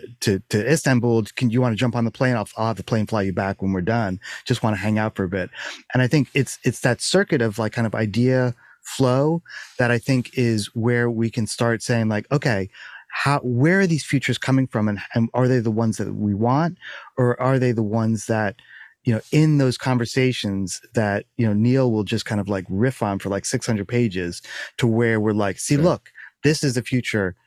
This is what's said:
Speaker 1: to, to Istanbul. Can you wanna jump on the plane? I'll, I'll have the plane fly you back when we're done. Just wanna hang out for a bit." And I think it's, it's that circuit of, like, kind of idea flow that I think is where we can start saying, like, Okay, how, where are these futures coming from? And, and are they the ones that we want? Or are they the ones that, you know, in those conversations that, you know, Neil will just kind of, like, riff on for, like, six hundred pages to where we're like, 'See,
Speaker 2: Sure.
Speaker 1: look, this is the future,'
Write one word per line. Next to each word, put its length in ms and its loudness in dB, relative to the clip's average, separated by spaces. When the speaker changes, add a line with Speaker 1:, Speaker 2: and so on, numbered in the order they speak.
Speaker 1:
to, 180 0
to 220 0
Istanbul. 540 2
Can 140 0
you 120 2
wanna 140 0
jump 200 -2
on 100 0
the 60 -2
plane? 240 0
I'll, 120 -4
I'll 100 0
have 100 -2
the 60 -8
plane 240 0
fly 160 -2
you 100 -2
back 280 -4
when 120 0
we're 80 -2
done. 380 -2
Just 180 -2
wanna 140 2
hang 200 0
out 180 -2
for 100 -2
a 40 -4
bit." 200 -4
And 80 2
I 60 4
think 260 2
it's, 300 -2
it's 160 0
that 220 0
circuit 400 2
of, 180 0
like, 140 -2
kind 140 0
of 80 -6
idea 600 2
flow 600 2
that 140 4
I 80 2
think 380 0
is 360 0
where 380 2
we 180 0
can 160 -2
start 380 0
saying, 260 0
like, 220 -2
Okay, 380 0
how, 300 0
where 400 2
are 60 4
these 180 -2
futures 320 0
coming 300 2
from? 200 -2
And, 120 -2
and 200 0
are 140 2
they 120 2
the 120 0
ones 260 0
that 180 -6
we 180 0
want? 440 0
Or 240 2
are 180 2
they 140 2
the 100 0
ones 440 0
that, 280 0
you 120 2
know, 60 -2
in 260 4
those 200 2
conversations 1040 -2
that, 320 0
you 100 2
know, 60 2
Neil 380 2
will 120 0
just 220 -4
kind 160 -2
of, 80 -6
like, 200 -2
riff 320 0
on 160 0
for, 120 -8
like, 160 -4
six 200 -4
hundred 220 -2
pages 540 -2
to 80 0
where 340 2
we're 140 2
like, 240 0
'See, 180 0
Speaker 2:
Sure. 80 2
Speaker 1:
look, 280 0
this 200 2
is 120 0
the 80 -2
future,' 520 -2